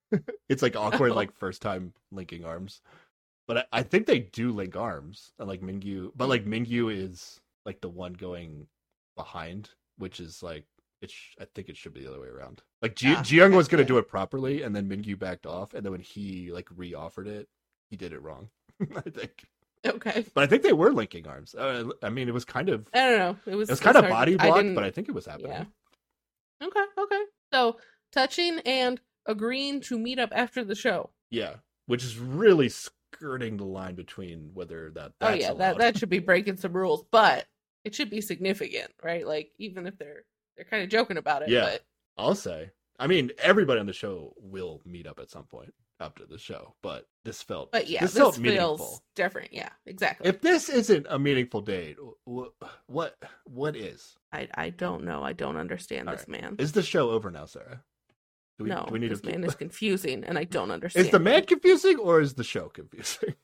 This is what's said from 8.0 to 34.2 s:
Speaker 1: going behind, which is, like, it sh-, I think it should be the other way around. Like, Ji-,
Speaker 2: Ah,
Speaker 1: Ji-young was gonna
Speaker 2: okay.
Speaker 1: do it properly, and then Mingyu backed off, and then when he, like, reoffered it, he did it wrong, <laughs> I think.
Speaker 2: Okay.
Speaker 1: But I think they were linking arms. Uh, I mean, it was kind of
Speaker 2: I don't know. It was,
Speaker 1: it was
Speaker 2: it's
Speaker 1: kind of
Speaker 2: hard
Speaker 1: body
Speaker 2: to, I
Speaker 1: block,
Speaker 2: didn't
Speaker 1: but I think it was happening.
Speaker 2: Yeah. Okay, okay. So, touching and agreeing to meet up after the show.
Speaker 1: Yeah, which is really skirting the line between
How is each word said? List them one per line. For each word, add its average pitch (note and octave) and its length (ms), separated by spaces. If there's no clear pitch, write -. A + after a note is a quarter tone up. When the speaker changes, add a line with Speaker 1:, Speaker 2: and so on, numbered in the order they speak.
Speaker 1:
going E2+ 540
behind, F2+ 540
which F#2 220
is, E2 240
like, D#2+ 220
it - 100
sh-, - 280
I - 60
think F#2+ 140
it D#2+ 80
should - 160
be C2+ 80
the C2 80
other C2 120
way B1+ 60
around. C2 340
Like, A2+ 140
Ji-, C3+ 200
Speaker 2:
Ah, A#2+ 80
Speaker 1:
Ji-young E3 300
was F3+ 160
gonna D#3+ 140
Speaker 2:
okay. B2+ 40
Speaker 1:
do B2+ 120
it G#2 100
properly, C3+ 540
and G#2+ 120
then G2+ 140
Mingyu G2+ 280
backed F2+ 280
off, F2+ 280
and - 120
then G2 60
when F#2 100
he, F#2 500
like, F2 180
reoffered E2+ 580
it, G#2 200
he G#2+ 60
did F2 160
it D2 100
wrong, D#2 280
<laughs> F#3 160
I E3 60
think. - 440
Speaker 2:
Okay. A#3 480
Speaker 1:
But C#3 100
I C#3+ 40
think A3 160
they E4+ 100
were F3+ 180
linking G2 340
arms. C#2+ 300
Uh, B2 340
I G#2+ 60
mean, B2 180
it A#2+ 60
was A#2+ 100
kind C#3+ 240
of A2+ 260
Speaker 2:
I B3 60
don't A3+ 80
know. - 180
It F#3+ 40
was, G#3 140
Speaker 1:
it - 20
was C3 80
Speaker 2:
it's - 0
Speaker 1:
kind B3 160
of C4 80
Speaker 2:
hard F#3 80
Speaker 1:
body C3+ 260
Speaker 2:
to, - 60
I - 40
Speaker 1:
block, E3+ 100
Speaker 2:
didn't G3+ 180
Speaker 1:
but G2+ 80
I G2 80
think - 160
it C#4+ 60
was - 120
happening. E2+ 260
Speaker 2:
Yeah. - 140
Okay, G4 220
okay. G4 240
So, A#3+ 240
touching E4 480
and B3+ 400
agreeing B3+ 560
to B3 160
meet B3 220
up A#3 140
after A#3+ 300
the G#3 120
show. G3+ 360
Speaker 1:
Yeah, G#2 240
which B2 180
is A2+ 140
really C#3 520
skirting B2+ 880
the G2+ 80
line F#2+ 300
between E2+ 580